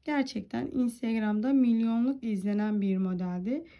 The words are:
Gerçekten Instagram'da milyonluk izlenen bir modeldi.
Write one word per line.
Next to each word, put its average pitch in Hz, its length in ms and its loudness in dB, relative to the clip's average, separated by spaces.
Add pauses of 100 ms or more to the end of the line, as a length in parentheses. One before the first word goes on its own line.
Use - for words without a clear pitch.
Gerçekten 262 600 -2
Instagram'da 226 840 0
milyonluk 233 720 2
izlenen 208 560 0
bir 190 160 2
modeldi. 185 680 -2 (160)